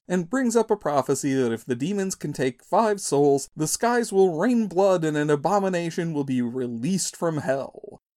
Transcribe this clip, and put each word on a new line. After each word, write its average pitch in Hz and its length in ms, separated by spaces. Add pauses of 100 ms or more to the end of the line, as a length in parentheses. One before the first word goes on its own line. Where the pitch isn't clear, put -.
and 180 220
brings 247 260
up 226 140
a 208 60
prophecy 143 580
that 127 180
if 113 140
the 131 80
demons 190 400
can 147 200
take 131 280
five 208 400
souls, 139 540
the 156 100
skies 233 480
will 190 240
rain 226 300
blood 185 360
and 151 140
an 147 140
abomination 170 840
will 147 100
be 131 180
released 123 720
from 165 220
hell. - 640 (160)